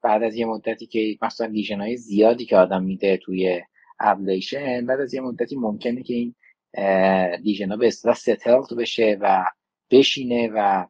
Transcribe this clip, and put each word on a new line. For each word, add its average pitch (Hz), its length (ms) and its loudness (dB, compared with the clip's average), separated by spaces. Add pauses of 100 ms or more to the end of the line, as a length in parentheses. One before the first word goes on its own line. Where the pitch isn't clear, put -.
بعد 107 200 2
از 110 120 -2
یه 117 120 -2
مدتی 113 400 -6
که 110 360 -2
مثلاً 113 240 -4
لیژن‌های 107 500 -4
زیادی 113 480 2
که 110 120 2
آدم 92 260 4
می‌ده 95 340 0
توی 92 460 -2 (380)
ابلیشن، 104 840 -2
بعد 131 140 0
از 131 140 -6
یه 135 60 -4
مدتی 127 360 -6
ممکنه 120 460 -4
که 123 120 -6
این، 120 200 -4 (400)
اه، 95 640 2
لیژن‌ها 98 400 -4
به 120 100 2
اصطلاح 113 280 0
ستلد 120 640 0
بشه 110 420 0
و 95 240 2 (460)
بشینه 123 640 4
و 98 360 2